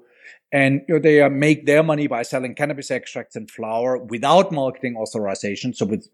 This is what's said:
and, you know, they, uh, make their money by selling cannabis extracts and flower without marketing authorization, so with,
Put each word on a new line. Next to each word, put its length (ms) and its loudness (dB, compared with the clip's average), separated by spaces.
and, 340 2
you 80 0
know, 60 2
they, 200 6
uh, 80 6
make 380 2
their 160 6
money 240 -2
by 160 -4
selling 320 -6
cannabis 360 -6
extracts 440 -8
and 160 -12
flower 480 -4
without 540 2
marketing 440 -6
authorization, 800 -6
so 120 -2
with, 280 -6